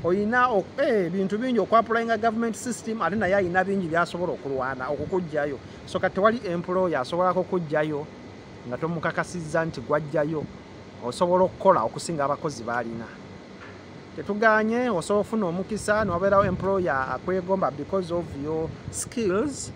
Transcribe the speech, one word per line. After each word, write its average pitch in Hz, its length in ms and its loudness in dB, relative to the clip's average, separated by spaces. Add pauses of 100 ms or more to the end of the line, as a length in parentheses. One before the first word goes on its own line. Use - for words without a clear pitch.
Oyina 208 440 4
ok-, 220 340 0
eh, 226 240 4
ebintu 190 320 0
bingi 247 220 2
okwapulayinga 226 580 4
government 226 380 0
system, 226 460 -6
ate 170 140 0
naye 190 200 2
ayina 185 280 4
bingi 196 240 0
by'asobola 170 460 0
okulwana, 131 560 -4
okukuggyayo. 151 720 -2 (260)
So - 140 -6
kati 185 160 0
tewali 220 320 4
employer 175 520 0
asobola 175 340 2
kukuggyayo 156 720 0 (600)
nga 123 100 -6
tomukakasizza 165 880 -2
nti 156 160 -6
gwajjayo. 151 640 0 (600)
Osobola 180 380 4
okukola 175 400 4
okusinga 143 420 -2
abakozi 139 380 -2
b'alina. 113 420 -4 (1080)
Tetugaanye, 220 760 2
osobola 202 320 2
ofuna 208 240 0
omukisa, 202 600 0
n'obeerawo 196 400 4
employer 180 680 2
akwegomba 180 580 0
because 165 400 -4
of 170 140 -2 (180)
your 160 260 -4 (220)
skills. 233 840 -2